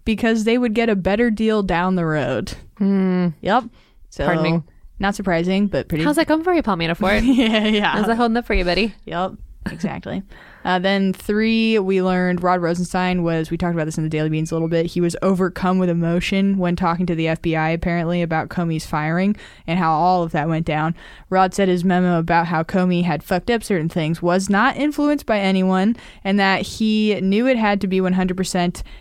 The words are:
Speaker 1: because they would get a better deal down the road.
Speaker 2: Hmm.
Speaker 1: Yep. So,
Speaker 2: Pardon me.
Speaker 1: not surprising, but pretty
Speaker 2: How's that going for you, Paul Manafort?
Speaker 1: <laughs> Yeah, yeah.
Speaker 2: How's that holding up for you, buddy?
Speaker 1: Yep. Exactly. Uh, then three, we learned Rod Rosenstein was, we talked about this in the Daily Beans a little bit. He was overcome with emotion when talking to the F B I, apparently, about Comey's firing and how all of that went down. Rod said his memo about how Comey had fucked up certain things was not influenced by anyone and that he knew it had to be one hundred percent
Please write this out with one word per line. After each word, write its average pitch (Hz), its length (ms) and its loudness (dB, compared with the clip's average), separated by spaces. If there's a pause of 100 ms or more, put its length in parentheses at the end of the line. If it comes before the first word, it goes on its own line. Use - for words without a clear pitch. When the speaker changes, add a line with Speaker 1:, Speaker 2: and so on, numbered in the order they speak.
Speaker 1:
because 226 400 0
they 233 140 2
would 240 160 0
get 233 140 0
a 208 80 2
better 208 340 0
deal 214 320 0
down 185 340 0
the 170 100 0
road. 151 460 -2 (260)
Speaker 2:
Hmm. 190 500 0 (120)
Speaker 1:
Yep. 226 240 0 (460)
So, 143 160 -4
Speaker 2:
Pardon 165 180 0
me. 165 180 0 (360)
Speaker 1:
not 202 160 -2
surprising, 190 540 0
but 147 200 -4
pretty 160 160 -2
Speaker 2:
How's 202 120 2
that 320 100 2
going 311 180 2
for 359 80 2
you, 330 100 2
Paul 196 140 0
Manafort? 170 460 0
Speaker 1:
<laughs> 254 140 4
Yeah, 220 300 2
yeah. 208 260 2
Speaker 2:
How's 214 140 0
that 226 100 2
holding 233 200 2
up 240 100 -4
for 214 80 -2
you, 185 100 2
buddy? 185 300 0 (120)
Speaker 1:
Yep. 175 260 -4 (380)
Exactly. 165 520 -8 (440)
Uh, 185 120 0
then 190 360 2
three, 220 640 2
we 190 240 2
learned 180 400 0
Rod 180 180 2
Rosenstein 180 640 -2
was, 165 280 -2
we 170 60 -4
talked 170 180 -2
about 156 120 -2
this 160 100 -6
in 160 80 -2
the 156 60 -2
Daily 156 180 0
Beans 156 220 -2
a 170 40 -4
little 165 140 -2
bit. 165 160 0
He 170 160 -4
was 170 220 0
overcome 185 560 0
with 185 100 2
emotion 180 680 0
when 175 180 0
talking 170 300 0
to 170 80 0
the 160 140 -2
F 160 120 -2
B 160 160 -2
I, 160 140 0
apparently, 170 500 -2
about 165 300 -2
Comey's 165 340 -2
firing 165 520 -2 (300)
and 165 120 -2
how 160 140 2
all 175 300 2
of 165 100 -4
that 156 180 -2
went 160 160 -2
down. 160 280 0 (360)
Rod 185 240 2
said 196 140 2
his 180 140 2
memo 180 360 2
about 165 280 2
how 165 160 -2
Comey 180 420 0
had 160 180 -2
fucked 185 280 -2
up 226 140 0
certain 165 240 0
things 165 320 -2
was 190 300 2
not 214 260 2
influenced 294 480 0
by 214 140 0
anyone 190 580 2 (280)
and 202 140 0
that 190 240 2
he 214 600 0
knew 202 240 2
it 262 100 4
had 208 240 2
to 202 60 -2
be 185 160 0
one 185 100 2
hundred 185 240 0
percent 180 460 -2 (180)